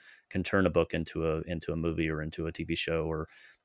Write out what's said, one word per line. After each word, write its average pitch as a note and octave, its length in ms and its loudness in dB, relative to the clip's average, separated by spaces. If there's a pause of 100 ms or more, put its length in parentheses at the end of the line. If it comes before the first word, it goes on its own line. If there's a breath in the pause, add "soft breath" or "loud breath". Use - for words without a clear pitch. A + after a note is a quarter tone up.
(320 soft breath)
can F#2+ 100 0
turn F#2+ 240 4
a E2 60 4
book E2+ 240 4
into D#2+ 320 -2
a, D#2+ 140 0
into E2 320 -4
a - 20 -2
movie E2 340 0
or D2+ 140 -2
into D#2+ 240 -4
a E2 40 -4
T - 120 -6
V E2 100 -2
show E2 300 0
or, D#2+ 240 -2 (380 soft breath)